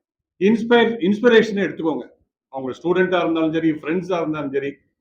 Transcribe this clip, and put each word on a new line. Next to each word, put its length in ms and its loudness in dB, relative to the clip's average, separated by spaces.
இன்ஸ்பயர், 600 2
இன்ஸ்பிரேஷனை 640 2
எடுத்துக்கோங்க. 460 -4
அவங்க 360 -8
ஸ்டூடெண்டா 360 2
இருந்தாலும் 340 -2
சரி, 180 0
ஃப்ரெண்ட்ஸா 480 -4
இருந்தாலும் 320 -6
சரி. 240 -4